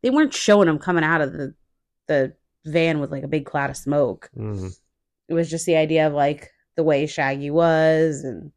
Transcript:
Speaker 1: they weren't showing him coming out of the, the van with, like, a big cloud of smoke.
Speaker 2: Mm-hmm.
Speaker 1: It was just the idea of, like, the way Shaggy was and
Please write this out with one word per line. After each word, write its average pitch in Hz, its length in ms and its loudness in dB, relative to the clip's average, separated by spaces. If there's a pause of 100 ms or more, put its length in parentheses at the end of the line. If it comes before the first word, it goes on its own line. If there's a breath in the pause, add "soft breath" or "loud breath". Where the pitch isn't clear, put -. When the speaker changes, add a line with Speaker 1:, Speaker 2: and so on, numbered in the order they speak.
Speaker 1:
they 247 80 0
weren't 277 240 2
showing 208 340 6
him 151 120 2
coming 175 240 0
out 160 180 2
of 139 120 -2
the, 147 220 -10 (520)
the 139 260 0 (320)
van 160 340 0
with, 143 120 -6
like, 139 120 -8
a 147 40 -10
big 143 180 -4
cloud 139 240 -4
of 135 80 -10
smoke. 139 600 -2
Speaker 2:
Mm-hmm. 104 300 -8 (640)
Speaker 1:
It 156 40 -4
was 165 160 -2
just 165 160 -8
the 170 120 2
idea 156 300 2
of, 147 60 -2
like, 147 380 -2 (240)
the 165 80 -2
way 151 220 2
Shaggy 139 460 -4
was 160 720 2
and 131 340 -10